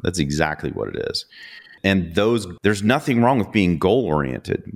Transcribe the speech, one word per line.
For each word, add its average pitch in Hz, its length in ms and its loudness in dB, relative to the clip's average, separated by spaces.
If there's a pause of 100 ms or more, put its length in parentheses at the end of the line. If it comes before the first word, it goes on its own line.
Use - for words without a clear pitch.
That's 87 160 -4
exactly 76 540 -2
what 50 240 -6
it - 160 -4
is. - 140 -6 (580)
And 92 320 0
those, 104 320 2 (160)
there's 101 200 2
nothing 123 380 2
wrong 127 160 4
with 101 140 -2
being 90 260 2
goal-oriented, 76 880 0 (120)